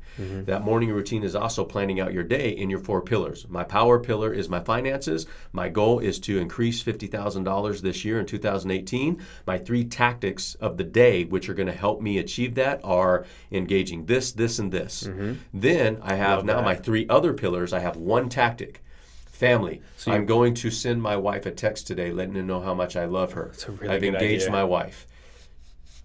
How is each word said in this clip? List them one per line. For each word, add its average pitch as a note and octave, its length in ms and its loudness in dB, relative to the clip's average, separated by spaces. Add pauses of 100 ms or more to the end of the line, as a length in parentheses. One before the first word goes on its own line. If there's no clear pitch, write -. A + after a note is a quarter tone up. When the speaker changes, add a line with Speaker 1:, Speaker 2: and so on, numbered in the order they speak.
(180)
Speaker 1:
Mm-hmm. F#2+ 260 -8
Speaker 2:
That F#2+ 180 -2
morning A2+ 280 2
routine G#2 320 -2
is F#2 140 -2
also G#2+ 280 -2
planning G2 360 -2
out F#2 140 -2
your F2+ 80 -2
day A#2+ 260 0
in G2 220 -4
your F#2+ 80 -2
four F#2+ 240 -2
pillars. F#2 480 -2
My F2 120 -4
power A#2 380 4
pillar A2 320 0
is G#2 160 -2
my F2 120 0
finances. C3+ 680 -2 (260)
My F2+ 160 -2
goal G#2+ 300 4
is G2+ 220 0
to G2 180 0
increase A#2 420 0
fifty G#2+ 280 -4
thousand G2 360 -4
dollars G2 380 -2
this F#2+ 240 -2
year A2 140 0
in G2 40 -2
two G#2 140 -6
thousand G2 320 -2
eighteen. B2 500 0 (260)
My F#2 120 0
three A#2+ 260 0
tactics A#2+ 720 0
of G#2+ 220 -4
the F#2 60 0
day, G#2 400 6
which F2 260 -2
are F#2 40 -4
gonna F#2 180 0
help G2 280 0
me G#2 160 0
achieve A#2 380 -2
that, C3+ 300 2
are F2+ 420 4 (240)
engaging F2+ 560 0
this, B2 260 2
this, A2+ 260 0
and G2 140 -2
this. - 320 -4
Speaker 1:
Mm-hmm. G2+ 280 -6 (200)
Speaker 2:
Then A2+ 480 2
I G2 140 -2
have G2 240 2
Speaker 1:
Love G2 80 -2
Speaker 2:
now G#2+ 100 2
Speaker 1:
that. B2 80 0
Speaker 2:
my G#2+ 100 2
three A2 360 0
other D3 240 4
pillars. F2+ 400 -2
I F2+ 60 0
have F2 160 -4
one A2+ 340 0
tactic. A#2+ 520 -2 (520)
Family. G#2+ 480 2 (140)
Speaker 1:
So - 160 -2
you G#2 40 4
Speaker 2:
I'm G#2 100 2
going A#2+ 280 6
to A#2+ 160 -2
send A#2+ 320 -2
my G#2 140 0
wife G2+ 280 0
a - 60 -4
text - 380 -4
today F2 240 -2
letting F#2 240 -4
her F#2+ 60 -2
know F#2 180 -2
how F#2+ 120 -4
much F2+ 220 -2
I F2 120 0
love F2+ 260 0
her. E2 180 -6
Speaker 1:
That's - 160 -12
a G#2 60 -10
really G2 220 -4
Speaker 2:
I've F#2+ 60 0
Speaker 1:
good G2 140 2
Speaker 2:
engaged G2+ 300 2
Speaker 1:
idea. F#2+ 80 0
Speaker 2:
my G2 100 2
wife. - 460 -2 (960)